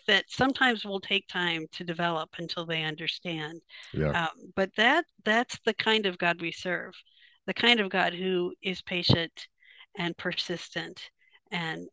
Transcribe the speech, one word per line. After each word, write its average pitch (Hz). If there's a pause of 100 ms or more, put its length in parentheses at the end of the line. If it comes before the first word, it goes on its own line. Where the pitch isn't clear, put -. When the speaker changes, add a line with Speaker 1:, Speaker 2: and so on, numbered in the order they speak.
Speaker 1:
that 196
sometimes 254
will 196
take 196
time 170
to -
develop 170
until 170
they 160
understand. 160 (320)
Speaker 2:
Yeah. 151
Speaker 1:
Um, -
but 190
that, 277 (180)
that's 226
the 220
kind 220
of 180
God 175
we 165
serve, 175 (540)
the 196
kind 233
of 196
God 180
who 180
is 185
patient - (500)
and 170
persistent 170 (520)
and, 165